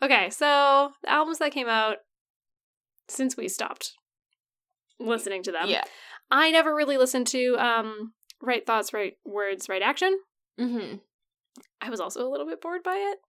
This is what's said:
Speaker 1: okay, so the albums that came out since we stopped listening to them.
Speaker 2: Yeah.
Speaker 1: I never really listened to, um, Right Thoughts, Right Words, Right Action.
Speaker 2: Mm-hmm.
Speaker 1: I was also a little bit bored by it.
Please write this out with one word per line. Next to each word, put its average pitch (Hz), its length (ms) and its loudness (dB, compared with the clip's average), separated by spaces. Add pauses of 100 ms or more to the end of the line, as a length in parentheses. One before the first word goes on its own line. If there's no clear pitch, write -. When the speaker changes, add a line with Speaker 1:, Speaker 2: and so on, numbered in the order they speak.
Speaker 1:
okay, 240 280 4
so 277 640 6 (120)
the - 80 -4
albums 311 280 2
that 294 120 0
came 277 180 -4
out 220 280 2 (1120)
since 262 300 -4
we 226 100 -6
stopped - 460 -8 (1040)
listening 220 440 -4
to 190 80 -6
them. 175 180 -2
Speaker 2:
Yeah. - 140 0 (460)
Speaker 1:
I 311 220 4
never 320 240 4
really 285 220 2
listened 254 300 2
to, 247 300 2
um, 220 560 -2 (280)
Right 240 240 -2
Thoughts, 220 280 0
Right 208 200 -4 (120)
Words, 196 440 -4
Right 190 120 -2
Action. 359 360 0 (420)
Speaker 2:
Mm-hmm. 233 360 -4 (840)
Speaker 1:
I - 80 -10
was 220 100 -8
also 208 280 -4
a - 20 -4
little 285 180 -4
bit 320 140 -8
bored 349 220 -6
by 370 120 -2
it. 403 340 -4